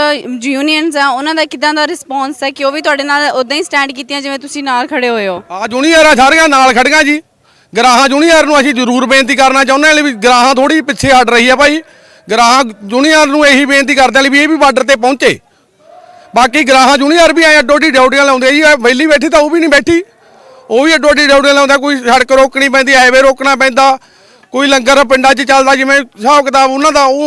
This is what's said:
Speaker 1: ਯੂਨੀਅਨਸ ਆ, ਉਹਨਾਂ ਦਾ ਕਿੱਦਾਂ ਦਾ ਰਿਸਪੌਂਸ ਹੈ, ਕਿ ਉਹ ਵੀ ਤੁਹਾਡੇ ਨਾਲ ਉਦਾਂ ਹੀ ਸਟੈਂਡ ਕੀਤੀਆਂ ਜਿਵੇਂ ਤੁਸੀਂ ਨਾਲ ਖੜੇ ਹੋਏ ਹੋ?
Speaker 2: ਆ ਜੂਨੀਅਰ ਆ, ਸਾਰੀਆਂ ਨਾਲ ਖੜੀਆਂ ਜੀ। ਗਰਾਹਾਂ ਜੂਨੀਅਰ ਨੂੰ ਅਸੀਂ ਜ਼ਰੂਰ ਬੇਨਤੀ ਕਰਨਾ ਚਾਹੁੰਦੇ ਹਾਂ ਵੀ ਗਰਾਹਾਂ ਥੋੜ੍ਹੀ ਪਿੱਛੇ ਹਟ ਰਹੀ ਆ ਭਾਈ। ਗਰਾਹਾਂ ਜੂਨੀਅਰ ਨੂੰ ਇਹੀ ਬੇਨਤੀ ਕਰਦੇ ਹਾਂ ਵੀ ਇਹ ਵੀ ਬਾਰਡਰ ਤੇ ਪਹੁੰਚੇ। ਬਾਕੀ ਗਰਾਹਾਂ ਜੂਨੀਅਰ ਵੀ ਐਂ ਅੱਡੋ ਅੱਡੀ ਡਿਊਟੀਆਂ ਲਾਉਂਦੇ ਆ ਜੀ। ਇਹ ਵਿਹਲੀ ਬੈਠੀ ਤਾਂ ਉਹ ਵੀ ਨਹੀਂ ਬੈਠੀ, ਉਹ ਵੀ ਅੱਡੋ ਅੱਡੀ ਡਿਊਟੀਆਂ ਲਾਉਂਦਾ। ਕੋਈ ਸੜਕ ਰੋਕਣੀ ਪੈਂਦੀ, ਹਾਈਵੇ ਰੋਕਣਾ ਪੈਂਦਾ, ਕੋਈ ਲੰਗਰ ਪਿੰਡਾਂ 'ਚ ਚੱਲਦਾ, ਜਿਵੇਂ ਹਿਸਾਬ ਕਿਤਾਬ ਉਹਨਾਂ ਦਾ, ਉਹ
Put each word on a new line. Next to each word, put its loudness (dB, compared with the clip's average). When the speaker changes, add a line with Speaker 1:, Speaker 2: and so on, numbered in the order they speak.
Speaker 1:
ਯੂਨੀਅਨਸ -4
ਆ, 0
ਉਹਨਾਂ -4
ਦਾ -2
ਕਿੱਦਾਂ -4
ਦਾ -2
ਰਿਸਪੌਂਸ -8
ਹੈ, -4
ਕਿ -10
ਉਹ -2
ਵੀ -8
ਤੁਹਾਡੇ -4
ਨਾਲ -2
ਉਦਾਂ -4
ਹੀ -4
ਸਟੈਂਡ -4
ਕੀਤੀਆਂ -10
ਜਿਵੇਂ -8
ਤੁਸੀਂ -12
ਨਾਲ -4
ਖੜੇ -4
ਹੋਏ -4
ਹੋ? -8
Speaker 2:
ਆ -10
ਜੂਨੀਅਰ 2
ਆ, 4
ਸਾਰੀਆਂ 2
ਨਾਲ 2
ਖੜੀਆਂ 2
ਜੀ। -2
ਗਰਾਹਾਂ 2
ਜੂਨੀਅਰ 2
ਨੂੰ 2
ਅਸੀਂ 0
ਜ਼ਰੂਰ -2
ਬੇਨਤੀ 0
ਕਰਨਾ 2
ਚਾਹੁੰਦੇ 0
ਹਾਂ 2
ਵੀ -2
ਗਰਾਹਾਂ 0
ਥੋੜ੍ਹੀ 0
ਪਿੱਛੇ -4
ਹਟ 2
ਰਹੀ 2
ਆ 2
ਭਾਈ। 0
ਗਰਾਹਾਂ 2
ਜੂਨੀਅਰ -2
ਨੂੰ 0
ਇਹੀ 2
ਬੇਨਤੀ -2
ਕਰਦੇ 2
ਹਾਂ 0
ਵੀ 0
ਇਹ 0
ਵੀ -2
ਬਾਰਡਰ 2
ਤੇ 0
ਪਹੁੰਚੇ। -2
ਬਾਕੀ 0
ਗਰਾਹਾਂ 2
ਜੂਨੀਅਰ 2
ਵੀ 0
ਐਂ 4
ਅੱਡੋ 2
ਅੱਡੀ 0
ਡਿਊਟੀਆਂ 2
ਲਾਉਂਦੇ 0
ਆ 2
ਜੀ। 2
ਇਹ 4
ਵਿਹਲੀ 0
ਬੈਠੀ 0
ਤਾਂ 2
ਉਹ 0
ਵੀ 0
ਨਹੀਂ -2
ਬੈਠੀ, 0
ਉਹ 0
ਵੀ 0
ਅੱਡੋ 0
ਅੱਡੀ 0
ਡਿਊਟੀਆਂ 2
ਲਾਉਂਦਾ। 0
ਕੋਈ -2
ਸੜਕ 0
ਰੋਕਣੀ 0
ਪੈਂਦੀ, 0
ਹਾਈਵੇ 4
ਰੋਕਣਾ 0
ਪੈਂਦਾ, 0
ਕੋਈ -2
ਲੰਗਰ 2
ਪਿੰਡਾਂ 2
'ਚ -6
ਚੱਲਦਾ, 2
ਜਿਵੇਂ 0
ਹਿਸਾਬ 0
ਕਿਤਾਬ 0
ਉਹਨਾਂ 0
ਦਾ, 2
ਉਹ -2